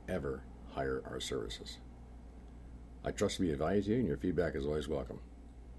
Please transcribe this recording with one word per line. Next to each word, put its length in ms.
ever 340
hire 360
our 100
services. 580
I 60
trust 260
to 60
be 100
of 60
value 240
to 80
you, 60
and 100
your 100
feedback 380
is 100
always 240
welcome. 320